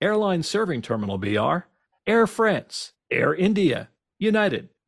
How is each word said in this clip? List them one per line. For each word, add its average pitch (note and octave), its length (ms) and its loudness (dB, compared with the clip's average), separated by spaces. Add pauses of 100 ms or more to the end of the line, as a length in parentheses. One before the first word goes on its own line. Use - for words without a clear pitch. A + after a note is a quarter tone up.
Airlines G3 480 0
serving F#3 320 -2
Terminal G#2 380 -4
B G2 180 -2
are C#3 320 0 (380)
Air A3+ 200 4
France, - 680 -2 (180)
Air C3 240 0
India, F3+ 560 2 (280)
United, G#3 520 0 (160)